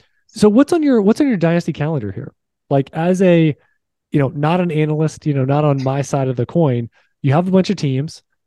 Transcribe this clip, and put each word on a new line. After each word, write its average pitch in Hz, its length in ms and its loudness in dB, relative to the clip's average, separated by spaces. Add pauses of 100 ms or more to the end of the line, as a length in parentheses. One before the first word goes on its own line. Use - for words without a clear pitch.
(260)
so - 220 2
what's 233 240 4
on 339 100 0
your, 269 200 2
what's 208 180 2
on 294 80 2
your 240 80 0
dynasty 170 360 0
calendar 143 400 -4
here? - 200 -14 (380)
Like, 139 220 0
as 175 300 -2
a, 165 340 4 (540)
you 156 80 0
know, 139 100 2
not 151 320 -2
an 175 100 -2
analyst, 151 560 -2
you 151 80 0
know, 135 100 0
not 143 200 0
on 139 180 0
my 135 200 -2
side 135 260 -2
of 127 80 -4
the 120 100 -2
coin, 127 440 0 (320)
you 131 100 0
have 175 160 2
a - 20 -4
bunch 185 200 2
of 190 60 -2
teams. 139 460 -4 (240)